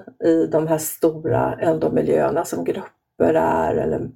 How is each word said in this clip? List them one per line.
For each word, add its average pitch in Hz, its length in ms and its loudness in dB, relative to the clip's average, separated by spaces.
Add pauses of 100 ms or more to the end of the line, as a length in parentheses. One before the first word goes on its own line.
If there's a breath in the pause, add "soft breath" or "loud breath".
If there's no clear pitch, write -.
(240)
i 165 220 4
de 160 200 0
här 160 120 0
stora 156 800 -2
ändå 160 320 0
miljöerna 151 520 2
som 170 200 -6
grupper - 720 -2
är, 160 400 0
eller 151 420 -2